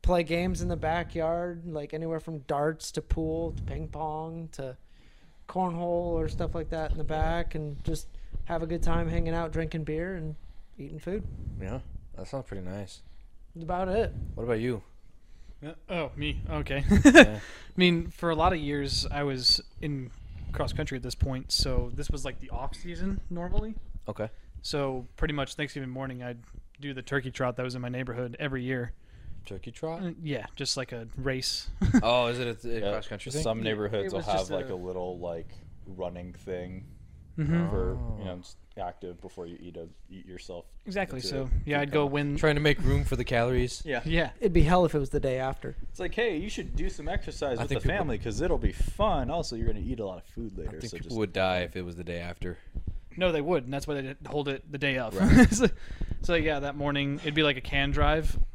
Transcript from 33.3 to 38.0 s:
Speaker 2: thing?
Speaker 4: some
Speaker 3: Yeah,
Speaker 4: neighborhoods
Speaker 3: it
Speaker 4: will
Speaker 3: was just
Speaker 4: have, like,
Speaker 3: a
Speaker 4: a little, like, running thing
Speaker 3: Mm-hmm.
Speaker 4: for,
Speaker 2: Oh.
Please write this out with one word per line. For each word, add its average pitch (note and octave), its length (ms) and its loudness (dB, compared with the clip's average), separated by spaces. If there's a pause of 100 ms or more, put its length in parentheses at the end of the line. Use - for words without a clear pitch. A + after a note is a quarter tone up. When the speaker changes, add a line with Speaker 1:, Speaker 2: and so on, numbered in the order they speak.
Speaker 2:
thing? C#3+ 100 -2
Speaker 4:
some A2+ 160 0
Speaker 3:
Yeah, A2+ 60 -2
Speaker 4:
neighborhoods G#2 420 0
Speaker 3:
it F#2+ 60 -4
Speaker 4:
will F#2+ 60 -2
Speaker 3:
was F2 80 -4
just F#2+ 240 0
Speaker 4:
have, - 0 -
like, F#2 200 -2
Speaker 3:
a F#2+ 40 -4
Speaker 4:
a - 20 -6
little, F2+ 420 -6
like, E2+ 300 -6 (380)
running F2+ 460 -8
thing F#2 540 -8 (520)
Speaker 3:
Mm-hmm. E3 320 0
Speaker 4:
for, F#2 280 0
Speaker 2:
Oh. - 200 -4